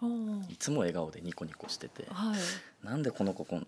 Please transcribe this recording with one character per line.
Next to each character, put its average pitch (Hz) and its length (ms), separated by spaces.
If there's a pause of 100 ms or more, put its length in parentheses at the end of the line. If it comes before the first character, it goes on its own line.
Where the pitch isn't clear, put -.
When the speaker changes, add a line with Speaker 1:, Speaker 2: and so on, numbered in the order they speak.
Speaker 1:
お 240 40
ー。 214 460
Speaker 2:
い - 60
つ - 120
も 147 100
笑 87 120
顔 82 180
で 85 120
ニ 85 100
コ 82 140
ニ 80 80
コ - 160
し - 80
て - 100
て、 - 220
Speaker 1:
は 208 260
い。 196 40 (440)
Speaker 2:
「な 110 100
ん 151 80
で 127 80
こ 104 140
の 98 80
子、 - 140
こ 87 100
ん-、 80 120